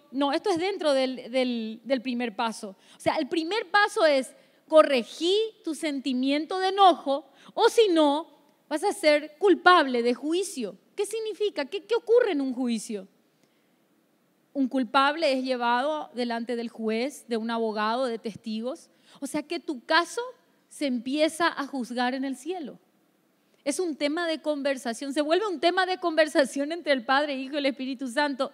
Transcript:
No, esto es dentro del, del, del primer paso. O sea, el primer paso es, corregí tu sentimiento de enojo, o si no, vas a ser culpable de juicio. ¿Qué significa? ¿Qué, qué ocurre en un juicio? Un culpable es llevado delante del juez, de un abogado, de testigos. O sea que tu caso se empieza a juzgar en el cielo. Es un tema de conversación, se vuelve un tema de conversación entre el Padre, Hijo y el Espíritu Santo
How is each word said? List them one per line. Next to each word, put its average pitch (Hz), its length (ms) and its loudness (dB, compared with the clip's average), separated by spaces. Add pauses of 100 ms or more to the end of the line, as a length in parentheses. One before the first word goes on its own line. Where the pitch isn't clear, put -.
(120)
No, 277 200 0
esto 330 200 0
es 330 80 0
dentro 349 340 0
del, 262 380 -2
del, 233 520 -2
del 247 200 -2
primer 240 320 -4
paso. 220 400 -6 (200)
O - 40 -20
sea, 277 160 0
el 294 120 -2
primer 349 440 -4
paso 415 340 2
es, 277 260 2 (360)
corregí 311 720 4 (260)
tu 320 120 -6
sentimiento 277 840 -2
de 370 120 2
enojo, 349 560 4 (280)
o 440 160 4
si 440 200 6
no, 311 380 4 (420)
vas 302 140 -2
a 403 100 2
ser 302 440 2
culpable 330 640 6
de 240 120 2
juicio. 294 640 -6 (180)
¿Qué 403 100 -4
significa? 415 600 -4
¿Qué, 349 180 -8
qué - 120 -4
ocurre 453 360 4
en 294 100 0
un 262 120 -4
juicio? 220 540 -4 (1500)
Un 269 140 0
culpable 269 680 2
es 262 100 -2
llevado 254 720 -2
delante 233 400 -4
del 233 140 -6
juez, 226 580 -4
de 233 100 -2
un 226 140 -4
abogado, 226 540 -2
de 233 120 -4
testigos. 226 720 -10 (300)
O 277 80 -8
sea 302 160 -6
que 339 160 -6
tu 269 260 -8
caso 330 360 2 (480)
se - 180 -4
empieza 302 640 0
a 277 180 -4
juzgar 247 480 -4
en 269 80 -4
el 269 120 -4
cielo. 302 440 -10 (840)
Es 285 160 -2
un 339 160 -2
tema 302 320 -2
de 320 140 -4
conversación, 277 720 -4
se 302 80 2
vuelve 339 240 2
un 359 140 -4
tema 359 260 2
de 370 140 -2
conversación 311 720 0
entre 330 220 -2
el 254 120 -2
Padre, 277 300 0
Hijo 262 200 -8
y - 40 -6
el 277 80 0
Espíritu 262 400 -4
Santo 277 460 -2